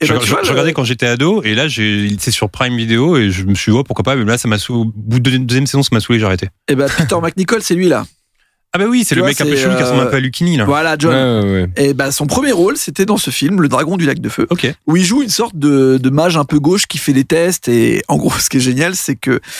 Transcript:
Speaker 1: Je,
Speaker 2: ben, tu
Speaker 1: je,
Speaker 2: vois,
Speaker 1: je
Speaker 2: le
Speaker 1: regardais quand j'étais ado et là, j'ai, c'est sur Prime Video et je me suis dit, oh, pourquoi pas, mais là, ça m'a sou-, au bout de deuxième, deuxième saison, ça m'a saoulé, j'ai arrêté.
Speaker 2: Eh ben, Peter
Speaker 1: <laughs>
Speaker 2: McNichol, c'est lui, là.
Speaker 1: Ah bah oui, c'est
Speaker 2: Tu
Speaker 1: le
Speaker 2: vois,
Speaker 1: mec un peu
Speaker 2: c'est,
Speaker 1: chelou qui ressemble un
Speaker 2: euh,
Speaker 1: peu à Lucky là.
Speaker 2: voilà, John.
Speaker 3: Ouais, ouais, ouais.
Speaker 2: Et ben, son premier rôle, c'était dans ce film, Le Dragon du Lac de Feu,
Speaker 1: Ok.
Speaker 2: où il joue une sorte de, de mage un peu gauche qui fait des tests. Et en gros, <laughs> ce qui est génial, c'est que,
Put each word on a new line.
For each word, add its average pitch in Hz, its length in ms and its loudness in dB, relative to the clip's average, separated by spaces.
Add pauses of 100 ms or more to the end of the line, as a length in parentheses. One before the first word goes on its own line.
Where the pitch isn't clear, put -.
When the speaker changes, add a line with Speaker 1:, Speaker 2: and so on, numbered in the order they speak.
Speaker 1:
Je, 151 120 0
Speaker 2:
ben, 127 60 0
tu 120 80 -2
Speaker 1:
je, 98 60 0
Speaker 2:
vois, - 100 0
Speaker 1:
je - 60 -2
Speaker 2:
le - 40 0
Speaker 1:
regardais - 200 0
quand 143 100 -2
j'étais 120 240 -2
ado 147 380 0
et 107 100 0
là, 143 140 0
j'ai, 104 500 -2
c'est - 140 -2
sur 107 180 -2
Prime 123 260 -2
Video 117 400 2
et 107 140 2
je 92 140 -4
me 98 100 2
suis - 160 -2
dit, 117 80 4
oh, 139 60 0
pourquoi - 180 -4
pas, 131 140 0
mais 117 80 0
là, 117 140 0
ça 120 100 -4
m'a 107 100 0
sou-, 123 160 -6
au 117 100 2
bout 110 360 -2
de - 40 -2
deuxième, 131 220 0
deuxième 131 220 0
saison, 139 160 0
ça - 80 -2
m'a 113 80 2
saoulé, 117 180 0
j'ai 107 80 0
arrêté. 92 220 -2 (180)
Speaker 2:
Eh 147 80 2
ben, 139 140 0
Peter 160 300 -2
Speaker 1:
<laughs> 165 40 -2
Speaker 2:
McNichol, 190 400 -2
c'est - 140 -2
lui, 180 120 2
là. 117 160 0 (680)
Speaker 1:
Ah 180 40 -2
bah 196 80 2
oui, 240 160 2
c'est - 80 -2
Speaker 2:
Tu 143 40 2
Speaker 1:
le - 80 2
Speaker 2:
vois, 143 80 2
Speaker 1:
mec - 100 -4
un 147 40 0
peu 147 120 0
Speaker 2:
c'est, 135 60 0
Speaker 1:
chelou 127 140 2
qui 127 60 0
ressemble 123 180 2
un 127 60 0
Speaker 2:
euh, 117 40 -2
Speaker 1:
peu 139 60 0
à 131 40 2
Lucky 160 360 0
là. 110 100 2
Speaker 2:
voilà, 156 320 0
John. 156 160 2
Speaker 3:
Ouais, 117 340 2
ouais, 98 40 0 (100)
ouais. 90 140 -2
Speaker 2:
Et 139 180 2
ben, 135 160 -2
son 143 160 -4
premier 262 260 0
rôle, 196 240 2
c'était 196 300 -2
dans 214 100 2
ce - 140 -4
film, 175 320 0
Le 143 60 2
Dragon 147 280 0
du 170 80 0
Lac 139 160 -2
de - 80 -6
Feu, - 220 -2
Speaker 1:
Ok. 156 200 0 (160)
Speaker 2:
où 156 100 2
il 185 80 2
joue 240 180 2
une 220 80 -4
sorte 226 260 -2
de, 135 400 4
de 131 140 2
mage 160 260 2
un 147 80 0
peu 147 160 2
gauche 180 260 0
qui - 120 -10
fait 143 160 0
des 135 100 4
tests. 170 440 0
Et 117 400 2
en 147 100 0
gros, 127 120 -2
<laughs> 113 80 -4
ce - 120 -2
qui 143 80 0
est - 20 2
génial, 131 340 -2
c'est 143 220 -6
que, 127 240 -2 (200)